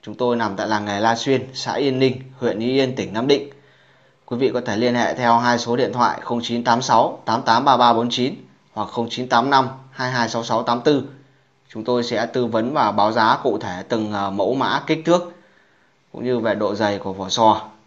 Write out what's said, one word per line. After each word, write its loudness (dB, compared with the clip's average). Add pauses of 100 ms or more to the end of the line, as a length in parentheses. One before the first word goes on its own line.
Chúng -14
tôi 0
nằm -2
tại -4
làng 0
nghề -4
La 2
Xuyên, -2
xã -6
Yên 0
Ninh, 2 (160)
huyện -2
Ý -2
Yên, 0
tỉnh -6
Nam -2
Định. 0 (760)
Quý -6
vị 2
có -2
thể -4
liên 0
hệ 0
theo 4
hai 2
số -2
điện -2
thoại 0
không -4
chín -4
tám 2
sáu 2
tám 0
tám 2
ba 6
ba 6
bốn 0
chín -2 (380)
hoặc -6
không -6
chín -8
tám 4
năm 4 (220)
hai -6
hai 0
sáu -4
sáu -2
tám -2
tư. 2 (600)
Chúng -12
tôi 0
sẽ -2
tư -2
vấn 0
và 2
báo 2
giá 4
cụ 0
thể -8
từng, -2
à, -2
mẫu 0
mã, -2
kích -2
thước 2 (760)
cũng -12
như 0
về 0
độ -2
dày 0
của -8
vỏ -8
sò. 4 (260)